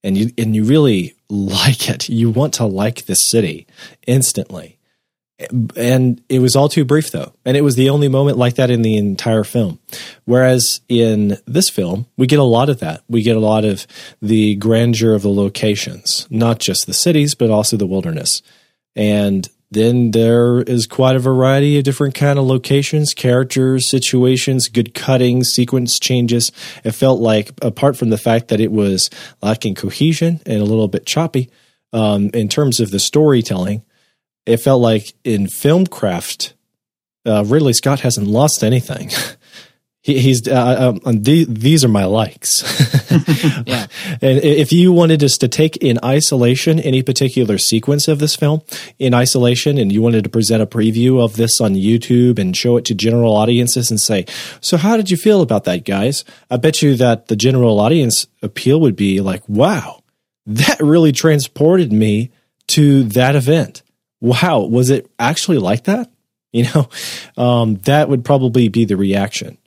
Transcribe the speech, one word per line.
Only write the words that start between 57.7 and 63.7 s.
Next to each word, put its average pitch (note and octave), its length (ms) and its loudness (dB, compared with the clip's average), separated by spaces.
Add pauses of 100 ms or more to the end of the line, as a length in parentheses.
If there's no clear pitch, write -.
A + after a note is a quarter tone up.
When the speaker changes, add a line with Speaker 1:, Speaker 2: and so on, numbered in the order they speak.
Speaker 1:
audience B2 480 0 (140)
appeal C3 400 0
would A#2 160 2
be G2 240 0
like, F#2+ 260 -6
"Wow, C3 560 -2 (420)
that C#3 360 0
really D#3 320 4
transported D3+ 800 0
me G#2+ 360 0 (380)
to C#3+ 360 4
that B2+ 340 2
event. C#3 460 0 (360)